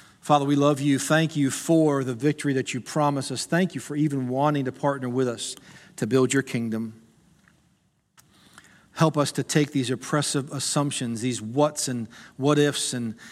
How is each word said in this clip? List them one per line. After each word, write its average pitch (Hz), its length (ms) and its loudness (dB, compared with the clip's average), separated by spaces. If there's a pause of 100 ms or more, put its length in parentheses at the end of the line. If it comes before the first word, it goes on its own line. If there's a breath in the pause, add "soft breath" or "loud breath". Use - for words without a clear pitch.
(220 loud breath)
Father, 143 240 4
we 143 100 2
love 143 240 4
you. 139 200 2
Thank 156 360 2
you 139 140 2
for 156 540 2
the 127 100 -4
victory 143 400 0
that 131 220 -2
you 120 60 -6
promise 143 500 -2
us. - 160 -6
Thank 175 260 2
you 131 80 -8
for 147 140 -10
even 139 320 0
wanting 139 380 0
to 131 60 -4
partner 131 380 -2
with 127 180 0
us 113 280 -8 (400 loud breath)
to 120 100 -4
build 127 260 4
your 135 120 2
kingdom. 113 580 -6 (1900 soft breath)
Help 156 240 2
us 143 160 0
to 139 100 -2
take 147 280 0
these 127 180 -2
oppressive 139 640 -2
assumptions, 131 680 -4
these 120 200 -4
whats 143 460 0
and 120 200 -6 (300 loud breath)
what 147 200 2
ifs 147 360 0
and, 117 220 -6 (160 loud breath)